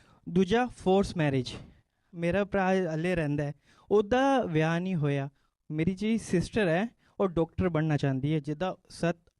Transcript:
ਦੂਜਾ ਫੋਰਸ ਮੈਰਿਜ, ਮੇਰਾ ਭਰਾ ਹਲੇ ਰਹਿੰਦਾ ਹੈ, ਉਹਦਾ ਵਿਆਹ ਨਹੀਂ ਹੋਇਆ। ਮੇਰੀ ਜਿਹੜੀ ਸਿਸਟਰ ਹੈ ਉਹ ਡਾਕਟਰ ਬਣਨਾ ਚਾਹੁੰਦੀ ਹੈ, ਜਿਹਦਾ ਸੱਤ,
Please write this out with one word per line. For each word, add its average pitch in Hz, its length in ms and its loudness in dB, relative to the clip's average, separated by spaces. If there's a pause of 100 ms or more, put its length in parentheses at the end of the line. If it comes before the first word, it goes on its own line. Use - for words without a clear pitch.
(280)
ਦੂਜਾ 190 380 2 (100)
ਫੋਰਸ 190 420 2
ਮੈਰਿਜ, 135 360 0 (600)
ਮੇਰਾ 170 300 0
ਭਰਾ 190 260 0 (240)
ਹਲੇ 170 220 -2
ਰਹਿੰਦਾ 147 280 0
ਹੈ, 143 100 -6 (360)
ਉਹਦਾ 247 540 4
ਵਿਆਹ 165 360 0
ਨਹੀਂ 185 160 -2
ਹੋਇਆ। 143 340 -2 (400)
ਮੇਰੀ 160 260 -2
ਜਿਹੜੀ 214 220 0
ਸਿਸਟਰ 190 500 -2
ਹੈ 175 200 0 (320)
ਉਹ 196 80 2
ਡਾਕਟਰ 170 420 -2
ਬਣਨਾ 156 280 0
ਚਾਹੁੰਦੀ 139 360 -2
ਹੈ, 156 60 0
ਜਿਹਦਾ 151 360 -6 (140)
ਸੱਤ, 170 280 -2 (220)